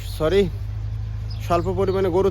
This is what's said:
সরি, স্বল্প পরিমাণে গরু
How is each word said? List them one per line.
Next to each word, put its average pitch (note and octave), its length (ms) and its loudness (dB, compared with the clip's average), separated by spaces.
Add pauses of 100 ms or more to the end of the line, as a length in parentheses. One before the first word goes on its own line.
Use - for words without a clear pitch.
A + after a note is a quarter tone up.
(180)
সরি, E3 240 4 (1040)
স্বল্প F3 220 2 (120)
পরিমাণে F#3+ 360 2
গরু F#3+ 140 4